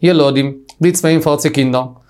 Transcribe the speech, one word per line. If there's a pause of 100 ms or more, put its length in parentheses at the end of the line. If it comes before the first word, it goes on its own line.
ילדים, (280)
די
צוויינדפערציק
קינדער. (260)